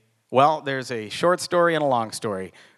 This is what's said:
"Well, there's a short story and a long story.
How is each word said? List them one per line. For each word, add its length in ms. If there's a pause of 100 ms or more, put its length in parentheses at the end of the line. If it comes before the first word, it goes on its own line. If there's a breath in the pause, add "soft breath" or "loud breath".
(300)
"Well, 320
there's 300
a 180
short 320
story 320
and 100
a 40
long 240
story. 420 (240 soft breath)